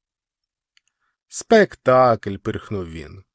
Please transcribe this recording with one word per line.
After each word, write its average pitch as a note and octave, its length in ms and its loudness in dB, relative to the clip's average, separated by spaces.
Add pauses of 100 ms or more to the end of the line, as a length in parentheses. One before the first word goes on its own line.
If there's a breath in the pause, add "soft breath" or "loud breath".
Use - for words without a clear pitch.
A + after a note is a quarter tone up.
(1300)
"Спектакль", B2+ 1080 0
пирхнув G2+ 520 -8
він. E2 340 -16 (120)